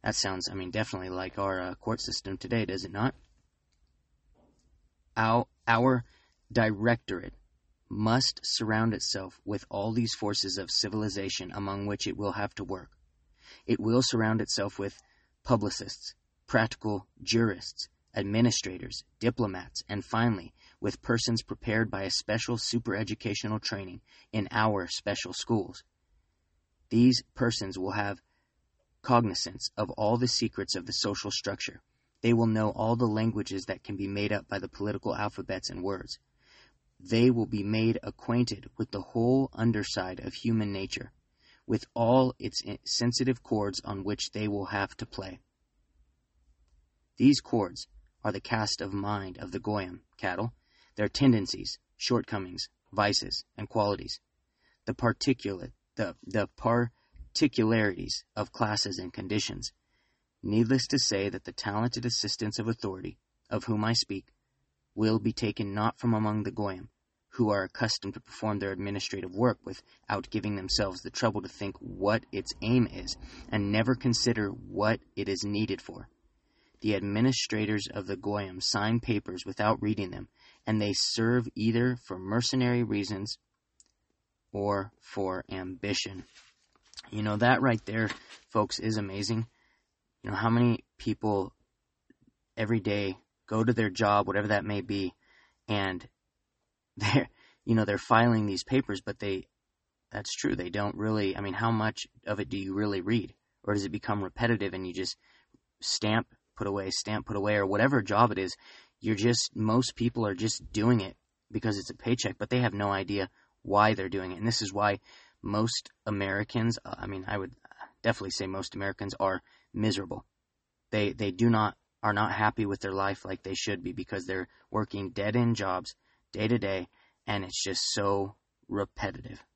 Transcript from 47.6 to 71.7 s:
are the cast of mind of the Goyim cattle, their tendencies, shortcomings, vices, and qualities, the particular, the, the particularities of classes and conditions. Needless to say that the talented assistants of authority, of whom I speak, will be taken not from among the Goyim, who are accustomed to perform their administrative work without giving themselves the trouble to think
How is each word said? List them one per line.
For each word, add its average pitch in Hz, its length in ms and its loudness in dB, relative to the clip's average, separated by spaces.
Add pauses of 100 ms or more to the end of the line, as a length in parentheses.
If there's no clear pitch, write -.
are 107 80 0
the 95 100 -4
cast 110 400 -2
of 95 120 -4
mind 98 460 -4
of 92 120 -10
the 98 80 -6
Goyim 95 460 -4 (120)
cattle, 101 380 -4 (400)
their 107 140 0
tendencies, 101 720 2 (160)
shortcomings, 98 720 -2 (240)
vices, 101 520 0 (120)
and 104 120 -8
qualities, - 520 -2 (640)
the 131 100 -4
particular, 113 800 0 (240)
the, 98 180 -2 (100)
the 101 300 0
particularities 113 1700 2 (120)
of 104 160 -4
classes 104 480 -2
and 90 120 -8
conditions. 101 600 -4 (680)
Needless 113 460 4
to 139 140 2
say 101 280 0
that 95 160 -8
the 90 80 -12
talented 113 540 -2
assistants 107 540 -2
of 110 80 -2
authority, 92 500 -4 (320)
of 104 140 -4
whom 107 200 0
I 113 80 2
speak, - 400 -4 (640)
will 110 240 4
be 110 140 0
taken 104 400 -2
not 107 260 0
from 117 140 2
among 107 300 2
the 98 80 -2
Goyim, 95 400 -6 (400)
who 113 200 2
are 101 120 2
accustomed 101 520 -2
to 110 60 -10
perform 107 380 -4
their 98 140 -2
administrative 98 640 -6
work 113 300 4
without - 640 -6
giving 104 260 -2
themselves 95 440 -2
the - 100 -10
trouble 107 300 0
to 92 80 -10
think - 300 -8